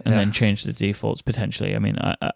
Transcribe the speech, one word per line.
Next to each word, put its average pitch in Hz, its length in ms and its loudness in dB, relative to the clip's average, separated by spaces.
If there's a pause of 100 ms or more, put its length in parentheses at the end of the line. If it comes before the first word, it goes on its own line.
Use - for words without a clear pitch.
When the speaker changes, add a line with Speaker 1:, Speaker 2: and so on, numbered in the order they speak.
Speaker 1:
and 110 100 4
Speaker 2:
Yeah. 104 60 4
Speaker 1:
then 101 100 2
change 104 320 2
the 101 100 -4
defaults 104 480 -2
potentially. 101 540 -2
I 110 40 0
mean, 104 200 0
I, - 200 0
I, - 160 -2